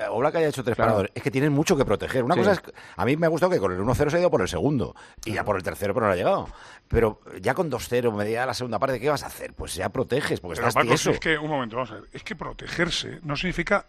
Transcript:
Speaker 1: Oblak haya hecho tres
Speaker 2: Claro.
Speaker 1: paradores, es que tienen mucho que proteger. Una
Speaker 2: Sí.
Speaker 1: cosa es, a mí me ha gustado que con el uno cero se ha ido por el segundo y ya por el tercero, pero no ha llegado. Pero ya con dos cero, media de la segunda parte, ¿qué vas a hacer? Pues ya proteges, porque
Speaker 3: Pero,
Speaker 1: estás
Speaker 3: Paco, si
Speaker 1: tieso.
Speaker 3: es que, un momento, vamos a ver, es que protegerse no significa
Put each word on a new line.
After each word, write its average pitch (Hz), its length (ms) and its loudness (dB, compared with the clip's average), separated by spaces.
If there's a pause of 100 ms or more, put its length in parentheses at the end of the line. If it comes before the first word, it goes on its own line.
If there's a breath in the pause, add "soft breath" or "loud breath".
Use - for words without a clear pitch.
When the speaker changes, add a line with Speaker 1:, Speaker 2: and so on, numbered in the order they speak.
Speaker 1:
Oblak 127 260 0
haya 160 140 2
hecho 135 120 -4
tres 113 140 -2
Speaker 2:
Claro. 113 140 2
Speaker 1:
paradores, 101 260 2
es - 80 -6
que - 80 0
tienen 139 220 2
mucho 151 240 2
que 131 80 2
proteger. 98 360 0
Una 135 140 0
Speaker 2:
Sí. 175 60 4
Speaker 1:
cosa 196 100 4
es, 180 100 0 (360 loud breath)
a 92 80 0
mí 135 100 2
me 165 100 2
ha 160 40 4
gustado 165 200 2
que 175 100 2
con 95 120 2
el 90 80 -2
uno 107 160 2
cero 147 160 2
se 170 60 2
ha - 20 2
ido 180 100 4
por 139 120 4
el 87 80 0
segundo 104 440 0 (300 loud breath)
y 107 80 -4
ya 87 140 -2
por 101 100 2
el 95 80 -4
tercero, 98 300 0
pero 113 120 2
no 101 60 6
ha 90 60 4
llegado. 135 320 0 (400 loud breath)
Pero 110 320 2 (200)
ya 117 120 4
con 165 160 0
dos 123 180 -4
cero, 120 240 2
media 107 300 0
de 131 60 -2
la 123 60 -2
segunda 120 240 -4
parte, 131 220 0
¿qué 135 100 0
vas 143 140 0
a - 40 -8
hacer? - 260 -12
Pues - 200 -10
ya 92 140 -2
proteges, 131 540 -2
porque 85 160 -8
Speaker 3:
Pero, 120 100 0
Speaker 1:
estás 123 160 4
Speaker 3:
Paco, 123 140 4
si - 80 -2
Speaker 1:
tieso. 175 60 4
Speaker 3:
es - 100 0
que, 160 160 0
un 151 120 -6
momento, 123 280 -4
vamos 120 140 -4
a 107 40 -14
ver, 101 160 -16
es 135 120 -14
que 208 120 -10
protegerse - 880 -6
no 143 140 -6
significa 180 520 -2